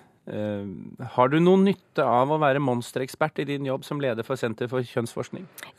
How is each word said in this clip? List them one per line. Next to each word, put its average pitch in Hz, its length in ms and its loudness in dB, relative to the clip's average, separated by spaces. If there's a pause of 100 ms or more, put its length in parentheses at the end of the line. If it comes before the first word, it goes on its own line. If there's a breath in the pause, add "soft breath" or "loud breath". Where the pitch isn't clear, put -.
(260 soft breath)
Eh, 104 400 -6 (480)
har 127 160 6
du 147 100 2
noen 190 300 6
nytte - 320 -2
av 127 320 4
å 156 80 0
være 139 180 4
monsterekspert 131 800 -2
i 151 60 -2
din 143 200 -6
jobb 131 200 -4
som 147 160 -6
leder 117 240 -2
for 135 100 -4
Senter 120 320 -4
for 127 140 -2
kjønnsforskning? 123 640 -6 (340 loud breath)